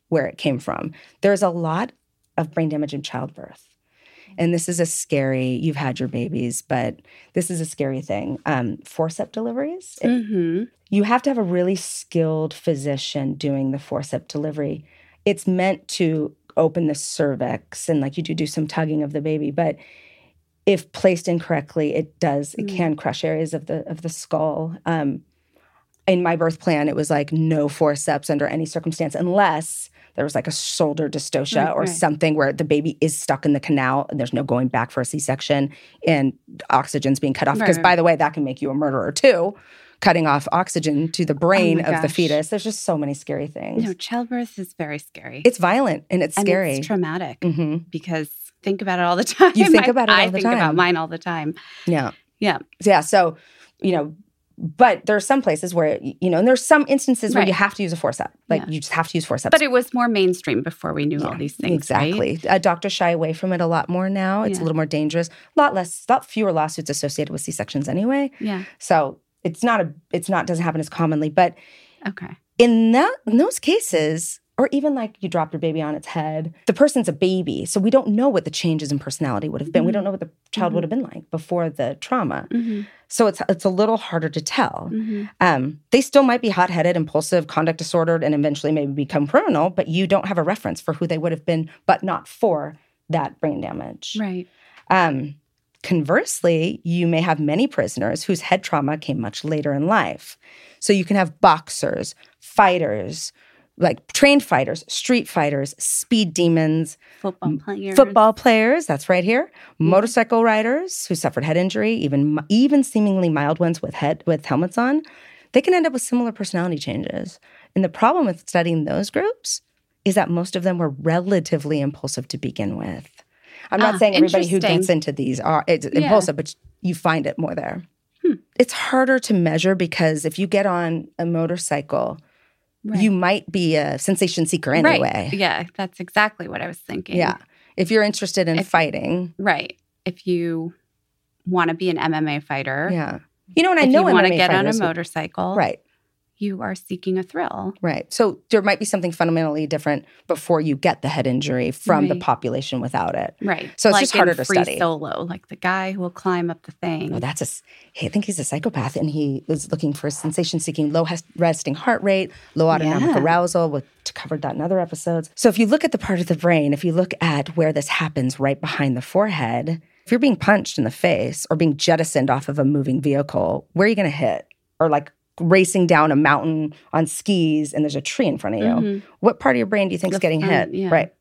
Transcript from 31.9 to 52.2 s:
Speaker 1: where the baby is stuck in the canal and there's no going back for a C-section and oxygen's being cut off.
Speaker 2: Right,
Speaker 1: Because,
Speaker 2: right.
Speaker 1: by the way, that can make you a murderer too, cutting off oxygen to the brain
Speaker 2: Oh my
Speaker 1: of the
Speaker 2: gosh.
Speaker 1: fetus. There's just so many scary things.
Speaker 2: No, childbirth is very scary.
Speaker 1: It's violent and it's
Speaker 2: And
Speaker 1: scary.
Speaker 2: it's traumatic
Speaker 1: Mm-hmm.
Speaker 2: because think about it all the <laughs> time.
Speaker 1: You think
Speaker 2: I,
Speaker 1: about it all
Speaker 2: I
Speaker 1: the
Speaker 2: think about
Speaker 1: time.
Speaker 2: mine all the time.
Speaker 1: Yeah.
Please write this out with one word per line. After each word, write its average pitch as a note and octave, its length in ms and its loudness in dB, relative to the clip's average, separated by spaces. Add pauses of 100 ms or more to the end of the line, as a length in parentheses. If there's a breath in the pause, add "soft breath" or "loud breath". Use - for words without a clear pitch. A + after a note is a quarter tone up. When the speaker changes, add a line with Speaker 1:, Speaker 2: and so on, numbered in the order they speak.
Speaker 1:
where C#3+ 180 2
the C#3+ 120 -2
baby D3+ 360 0
is D#3 180 0
stuck - 280 -2
in D3 80 4
the C#3 60 0
canal C3+ 500 0
and D3 100 -4
there's A#2+ 120 -4
no - 100 0
going B2+ 260 0
back A#2+ 220 -2
for - 100 -4
a B2 40 0
C-section C#3 640 -2 (360 loud breath)
and C#3 260 2 (380)
oxygen's C3+ 480 0
being C3+ 140 -2
cut - 160 -2
off. C#3+ 100 2
Speaker 2:
Right, A3 80 0
Speaker 1:
Because, F3 120 -2
Speaker 2:
right. E3 60 -8
Speaker 1:
by F3+ 120 6
the E3 80 2
way, E3+ 120 6
that D3+ 180 0
can D3+ 100 -4
make C3 160 -6
you C#3+ 100 -4
a C3+ 40 -4
murderer C3+ 380 -2
too, G3 420 2 (460 loud breath)
cutting E3 260 4
off C#3+ 260 2
oxygen D#3+ 600 0
to F3+ 120 -2
the D#3 100 0
brain E3 440 4
Speaker 2:
Oh E3+ 40 -2
my - 140 -4
Speaker 1:
of D#3+ 60 -4
the D#3 60 0
Speaker 2:
gosh. - 80 -8
Speaker 1:
fetus. D#3 320 0
There's G3+ 160 -4
just G#3+ 180 -6
so E3 160 -2
many C#3+ 160 -4
scary C#3+ 320 -8
things. D3 380 -6
Speaker 2:
No, G3 100 -4
childbirth A#3+ 640 -6
is F#3 160 -10
very D3 240 -8
scary. C3 460 -16
Speaker 1:
It's A#3+ 140 4
violent F#3+ 520 2
and F#3 120 2
it's D3+ 140 -2
Speaker 2:
And G3+ 100 2
Speaker 1:
scary. F3+ 280 2
Speaker 2:
it's C#3 120 -4
traumatic E3+ 540 -4
Speaker 1:
Mm-hmm. D#3+ 360 -2 (140)
Speaker 2:
because D#3+ 380 -6 (360)
think G3 180 -2
about F#3 160 -2
it F3+ 40 2
all F3 140 2
the G3 80 2
<laughs> - 140 -6
time. F4+ 160 8
Speaker 1:
You F#4+ 160 6
think D#4 160 6
Speaker 2:
I, B3+ 40 4
Speaker 1:
about A#3+ 180 2
it - 40 6
all F#3 80 6
Speaker 2:
I F#3 60 4
Speaker 1:
the F3+ 60 0
Speaker 2:
think F#3+ 140 0
about A#3+ 120 2
Speaker 1:
time. D#3+ 180 2
Speaker 2:
mine F3 200 4
all D#3+ 120 -4
the E3 100 -8
time. E3 360 -6 (320 loud breath)
Speaker 1:
Yeah. D3 240 0 (300 soft breath)